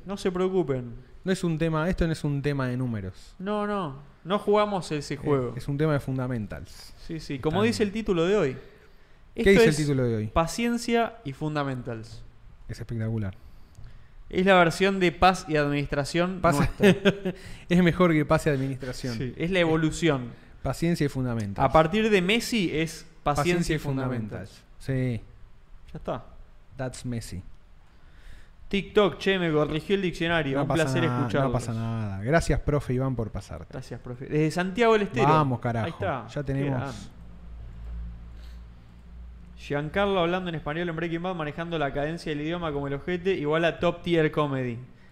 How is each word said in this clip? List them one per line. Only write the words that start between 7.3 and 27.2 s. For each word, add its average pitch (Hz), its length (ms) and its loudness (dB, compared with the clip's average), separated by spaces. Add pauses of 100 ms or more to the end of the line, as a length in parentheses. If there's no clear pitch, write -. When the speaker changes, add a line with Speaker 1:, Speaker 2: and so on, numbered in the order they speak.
Speaker 1:
Como 160 240 0
Speaker 2:
Están 226 80 6
Speaker 1:
dice 214 120 0
el 202 80 0
título 196 340 2
de 196 120 4
hoy. 131 200 2 (760)
Speaker 2:
¿Qué - 80 -4
Speaker 1:
Esto 196 100 6
Speaker 2:
dice 196 120 10
el - 60 8
Speaker 1:
es 147 80 4
Speaker 2:
título 143 260 2
de 117 140 2
hoy? 107 100 -2
Speaker 1:
Paciencia 233 960 0
y 139 100 -6
fundamentals. 127 880 -4 (460)
Speaker 2:
Es 117 120 -10
espectacular. 110 540 -4 (960)
Speaker 1:
Es 185 160 2
la 190 100 8
versión 185 440 4
de 180 140 4
paz 180 340 4
y 156 80 0
administración 147 880 0
Speaker 2:
Paz- 165 160 4
Speaker 1:
nuestra. 190 760 4 (180)
Speaker 2:
<laughs> - 180 -10
Es 180 120 6
mejor 175 300 6
que 151 140 4
paz 156 220 2
y - 20 4
administración. 131 680 -4
Speaker 1:
Sí, 120 200 -6
es 165 140 -2
la 190 80 2
evolución. 156 720 2 (300)
Speaker 2:
Paciencia 160 440 0
y 139 40 0
fundamentals. 117 560 -2
Speaker 1:
A 131 60 2
partir 160 380 4
de 202 120 4
Messi 214 520 0
es 156 320 -4 (180)
paciencia - 0 -
Speaker 2:
Paciencia 160 500 2
Speaker 1:
y - 40 0
Speaker 2:
y - 20 -4
Speaker 1:
fundamentals. 127 720 -4 (300)
Speaker 2:
fundamentals. 127 400 -2
Sí. - 760 -20
Speaker 1:
Ya 165 40 -10
está. 156 280 -6 (500)
Speaker 2:
That's 131 300 -8
Messi. 113 360 -6 (1300)